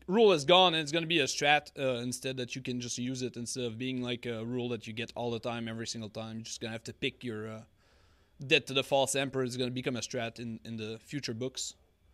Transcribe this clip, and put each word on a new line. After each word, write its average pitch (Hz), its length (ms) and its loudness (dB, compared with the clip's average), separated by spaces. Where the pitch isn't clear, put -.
rule 208 260 8
is 147 140 4
gone, 175 300 8
and 160 80 0
it's 143 80 -6
gonna 165 160 0
be 160 140 4
a - 20 2
strat, 147 540 2
uh, 131 260 0
instead, 131 340 -4
that 123 180 -6
you 135 60 -6
can 127 180 -4
just 120 200 -6
use 127 240 -4
it 117 120 -4
instead 123 280 -6
of 113 160 -4
being, 127 240 -2
like, 123 240 -4
a 113 180 -4
rule 123 240 -2
that 117 160 -4
you 113 80 -8
get 113 220 -6
all 120 160 -2
the 113 80 -2
time, 117 280 -4
every 113 200 -6
single 113 240 -6
time. 113 260 -8
You're 110 60 -8
just - 180 -10
gonna 113 120 -6
have 117 100 -8
to 110 100 -10
pick - 300 -6
your, 110 260 -6
uh, 110 120 -10
Death 143 200 2
to 135 80 -6
the 135 100 2
False 139 320 4
Emperor 135 280 0
is 123 140 -2
gonna 123 140 0
become 127 240 -2
a 113 60 -4
strat 117 380 -4
in, 117 240 -6
in 113 140 -8
the 110 260 -6
future 131 300 -6
books. 123 400 -6